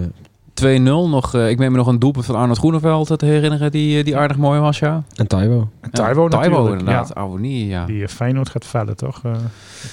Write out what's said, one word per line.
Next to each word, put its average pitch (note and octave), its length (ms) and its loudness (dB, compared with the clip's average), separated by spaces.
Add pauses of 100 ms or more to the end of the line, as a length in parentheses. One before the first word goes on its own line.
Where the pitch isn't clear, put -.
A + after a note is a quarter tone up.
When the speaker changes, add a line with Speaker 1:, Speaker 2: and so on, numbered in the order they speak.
(540)
Speaker 1:
Twee C3+ 260 2
nul D3+ 300 2
nog, C3+ 260 0
eh, A#2 140 2
ik A#2+ 80 2
meen C3 140 2
me B2+ 60 2
nog B2 100 2
een B2 120 2
doelpunt B2+ 260 0
van B2 100 -4
Arnold A#2+ 220 0
Groeneveld D#3 600 0
te D3+ 60 -2
herinneren D3+ 460 2
die, D3+ 260 0
eh, D3 80 0
die C#3+ 120 0
aardig C#3+ 200 0
mooi D3 220 2
was, D3+ 200 0
ja. D3+ 240 -2 (120)
Speaker 2:
En A2 120 0
Taiwo. A2 420 2 (120)
Speaker 3:
En - 100 -12
Taiwo B2 320 2
Speaker 1:
Ja, E3+ 60 2
Taiwo D3 200 2
Speaker 3:
natuurlijk, A2 300 2
Speaker 1:
inderdaad, A#2 360 -2
Speaker 3:
ja. F#2+ 60 -8
Speaker 1:
oude F#2 180 -6
nie, A#2+ 280 -4
ja. F2+ 180 -4
Speaker 3:
Die, G#2 180 -4
eh, F#2+ 40 -6
Feyenoord C3 420 -2
gaat - 160 -8
vellen, G#2 300 -4
toch? - 280 -8
Eh, A#2+ 80 -4 (600)